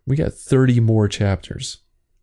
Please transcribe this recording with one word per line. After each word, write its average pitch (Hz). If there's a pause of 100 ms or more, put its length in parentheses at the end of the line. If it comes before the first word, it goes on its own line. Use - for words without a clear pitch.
We 139
got -
thirty 127
more 110
chapters. - (440)